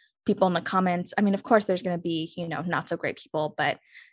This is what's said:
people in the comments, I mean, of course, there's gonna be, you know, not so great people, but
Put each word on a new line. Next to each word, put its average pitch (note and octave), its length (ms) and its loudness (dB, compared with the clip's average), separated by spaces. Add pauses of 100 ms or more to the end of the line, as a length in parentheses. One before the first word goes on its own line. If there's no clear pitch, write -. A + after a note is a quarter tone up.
(260)
people G3 220 4
in F3+ 60 2
the E3+ 60 0
comments, F3+ 560 0
I G#3 60 2
mean, G3+ 120 4
of G3 100 -4
course, G#3+ 220 4
there's F3+ 160 0
gonna F3+ 160 -2
be, E3 380 -4
you E3+ 120 -6
know, D3+ 140 -6
not E3 260 -2
so E3+ 80 -2
great - 200 -4
people, D3+ 400 -4
but C#3+ 220 0 (340)